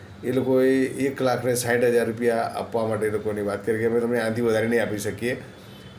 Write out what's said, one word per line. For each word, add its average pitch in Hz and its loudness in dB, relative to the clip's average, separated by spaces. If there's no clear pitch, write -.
એ 123 -2
લોકોએ 131 4
એક 135 -2
લાખ 123 0
ને 127 2
સાઠ 120 2
હજાર 117 4
રૂપિયા 113 0
આપવા 110 -2
માટે 107 0
એ 107 0
લોકોની 104 -2
વાત 101 -4
કરી 113 2
કે, 113 2
"અમે 117 2
તમને 117 0
આનાથી 113 0
વધારે 110 2
નહીં 117 2
આપી 101 -2
શકીએ 110 -4